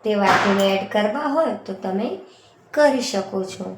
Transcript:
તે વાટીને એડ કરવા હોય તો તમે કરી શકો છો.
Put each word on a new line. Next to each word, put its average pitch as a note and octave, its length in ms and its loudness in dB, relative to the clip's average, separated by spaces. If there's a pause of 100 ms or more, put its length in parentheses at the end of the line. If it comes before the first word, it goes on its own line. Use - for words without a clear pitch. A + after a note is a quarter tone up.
તે G#3+ 80 0 (100)
વાટીને G3 440 4 (100)
એડ G3 180 -4
કરવા A3 420 0
હોય C#4 200 0 (100)
તો G3 80 -8 (100)
તમે G3 240 -2 (680)
કરી C#4 380 4
શકો G3 280 -4 (140)
છો. F#3 120 -10 (120)